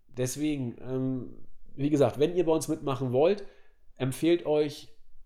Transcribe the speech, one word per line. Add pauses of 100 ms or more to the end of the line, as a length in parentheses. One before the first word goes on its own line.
(140)
Deswegen,
ähm, (400)
wie
gesagt,
wenn
ihr
bei
uns
mitmachen
wollt, (520)
empfehlt
euch (380)